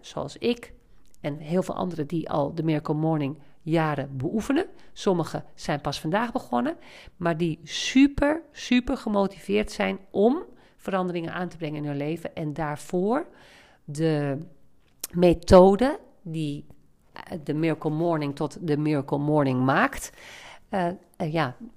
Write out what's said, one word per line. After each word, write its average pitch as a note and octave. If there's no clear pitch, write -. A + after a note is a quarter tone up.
zoals -
ik -
en D3
heel E3
veel -
anderen E3
die D#3+
al D3+
de E3
Miracle D#3
Morning D#3
jaren D3+
beoefenen, A3
sommigen E3
zijn D3
pas C#3+
vandaag G#3
begonnen, B3+
maar E3+
die D#3+
super, C#4+
super B3
gemotiveerd G3+
zijn F#3+
om B3
veranderingen F3+
aan F3
te E3
brengen D3+
in D3
hun C#3+
leven D3+
en D#3
daarvoor F3+
de D3
methode F#3+
die, D#3
eh, -
de D3
Miracle D#3
Morning D3+
tot D#3
de D3
Miracle D3
Morning C#3+
maakt, E3
eh, F3+
eh, D#3+
ja, D3+